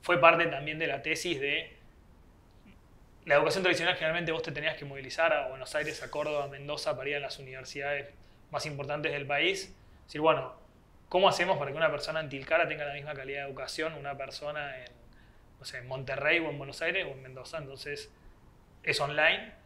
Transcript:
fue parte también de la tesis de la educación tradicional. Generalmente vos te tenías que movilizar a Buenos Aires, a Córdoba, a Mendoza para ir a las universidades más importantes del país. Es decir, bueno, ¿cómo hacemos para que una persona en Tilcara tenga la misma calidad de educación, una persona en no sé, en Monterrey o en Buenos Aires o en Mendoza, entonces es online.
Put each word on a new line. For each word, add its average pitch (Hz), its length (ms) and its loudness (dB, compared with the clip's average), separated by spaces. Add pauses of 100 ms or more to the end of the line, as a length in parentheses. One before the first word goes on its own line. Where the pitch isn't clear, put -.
fue - 180 4
parte 165 280 10
también 151 320 -4
de 160 80 0
la 135 140 -2
tesis 156 380 -2
de 147 380 -4 (1500)
la 165 100 6
educación 160 280 6
tradicional. 175 320 4
Generalmente 165 360 0
vos 160 100 -2
te 160 120 -6
tenías 147 240 -2
que 147 80 -12
movilizar 139 480 2
a 139 160 0
Buenos 131 260 -10
Aires, 151 260 -4
a 131 80 -10
Córdoba, 147 360 -2
a - 20 -8
Mendoza 143 480 -4
para 131 140 -6
ir 147 80 0
a - 20 -2
las 135 200 -8
universidades 139 680 -6 (440)
más 147 140 -2
importantes 147 460 -4
del 143 160 -4
país. 160 360 2
Es - 420 -20
decir, - 160 -6
bueno, 151 320 4 (560)
¿cómo 190 180 8
hacemos 175 300 4
para 135 140 -2
que 143 60 -6
una 160 140 4
persona 160 300 -4
en 147 80 -8
Tilcara 151 400 2
tenga 151 160 -4
la 143 80 -6
misma 143 200 -8
calidad 139 280 -8
de 139 80 -8
educación, 139 460 -4
una 139 200 -6
persona 139 600 -8
en 123 160 -16 (680)
no 127 60 -16
sé, 131 140 -10
en 123 80 -14
Monterrey 135 520 0
o 160 100 -2
en 143 80 -6
Buenos 139 240 -8
Aires 180 240 0
o 143 60 -8
en 131 100 -12
Mendoza, 131 360 -12
entonces 143 540 -10 (720)
es 151 160 0
online. 151 540 2 (120)